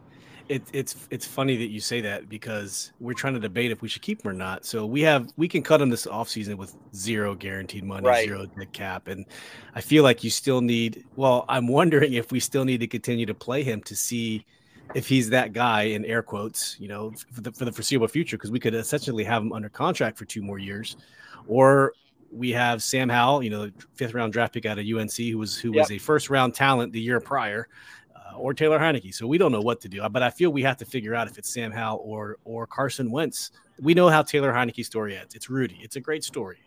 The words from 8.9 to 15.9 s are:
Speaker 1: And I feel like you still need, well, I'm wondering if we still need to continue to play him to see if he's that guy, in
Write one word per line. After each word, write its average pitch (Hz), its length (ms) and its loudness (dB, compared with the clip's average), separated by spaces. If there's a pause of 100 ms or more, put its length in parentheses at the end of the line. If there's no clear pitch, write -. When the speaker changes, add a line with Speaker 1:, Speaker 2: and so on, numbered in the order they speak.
Speaker 1:
And 95 180 -10 (500)
I - 60 -6
feel 151 220 8
like 123 200 6
you 113 80 -2
still 131 280 2
need, 117 460 0 (100)
well, 131 320 4
I'm 123 200 0
wondering 147 460 4
if 117 180 -2
we 127 80 0
still 135 260 0
need 127 140 0
to 117 80 -2
continue 117 400 -4
to 107 80 -6
play 139 280 -4
him 110 200 -4
to 104 120 -14
see 113 500 -4 (500)
if 131 120 -4
he's 127 220 4
that 117 240 2
guy, 117 300 2
in 107 200 0